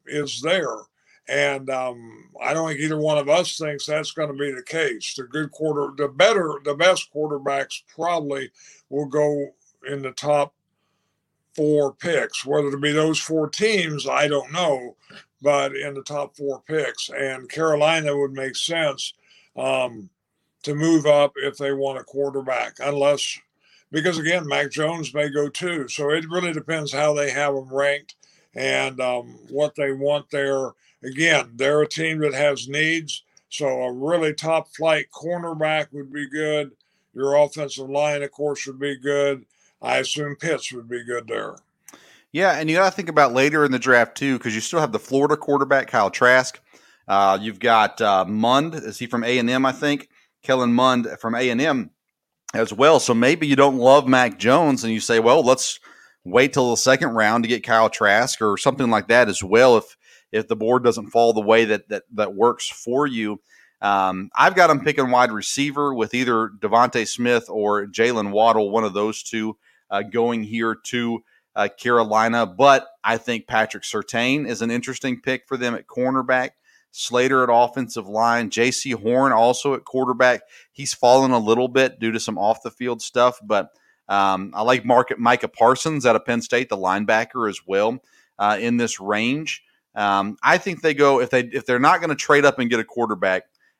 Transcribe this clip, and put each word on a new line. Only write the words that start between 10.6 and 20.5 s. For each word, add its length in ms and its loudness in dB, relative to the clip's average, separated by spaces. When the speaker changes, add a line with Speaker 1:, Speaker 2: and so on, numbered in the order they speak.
Speaker 1:
four 380 0
picks. 520 -4
Whether 260 -2
to 60 -8
be 140 -4
those 280 0
four 300 -4
teams, 560 -2
I 220 0
don't 240 -4
know, 460 -4
but 340 0
in 180 -10
the 100 -14
top 320 -10
four 320 -8
picks. 420 -6
And 400 -8
Carolina 680 0
would 160 -2
make 240 -8
sense, 560 -4
um, 540 -4